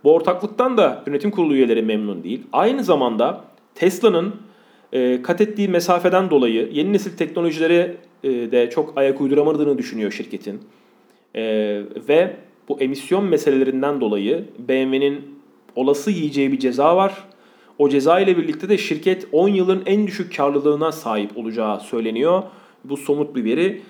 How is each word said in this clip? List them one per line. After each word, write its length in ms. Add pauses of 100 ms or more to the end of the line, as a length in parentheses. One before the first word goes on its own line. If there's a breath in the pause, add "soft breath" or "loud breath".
Bu 100
ortaklıktan 640
da 300
yönetim 240
kurulu 240
üyeleri 260
memnun 420
değil. 180 (120)
Aynı 300
zamanda 600 (320)
Tesla'nın, 600 (560 loud breath)
e, 300
kat 200
ettiği 260
mesafeden 600
dolayı 420
yeni 220
nesil 240
teknolojilere, 760 (280)
e, 60
de 400
çok 260
ayak 260
uyduramadığını 560
düşünüyor 340
şirketin. 500 (720 soft breath)
E, 80 (680)
ve 260 (340)
bu 100
emisyon 460
meselelerinden 760
dolayı 440 (140)
B 260
M 60
W'nin 300 (540)
olası 360
yiyeceği 400
bir 80
ceza 380
var. 260 (540 soft breath)
O 120
ceza 300
ile 180
birlikte 320
de 80
şirket 540
on 180
yılın 360
en 220
düşük 300
karlılığına 540
sahip 460
olacağı 420
söyleniyor. 640 (400 loud breath)
Bu 140
somut 380
bir 80
veri. 460